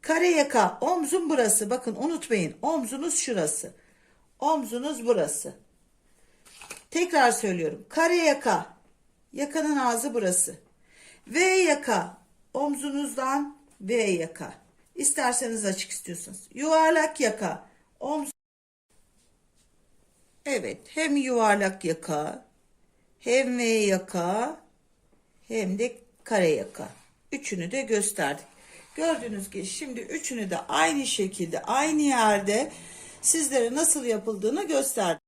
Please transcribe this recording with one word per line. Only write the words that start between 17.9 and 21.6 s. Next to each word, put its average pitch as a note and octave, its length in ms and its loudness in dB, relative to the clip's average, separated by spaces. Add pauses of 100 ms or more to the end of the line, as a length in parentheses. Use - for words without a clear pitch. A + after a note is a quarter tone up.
omz-, C#4+ 320 -4 (2250)
evet, F#3+ 320 -4 (100)
hem D#4 300 0
yuvarlak G#3 680 2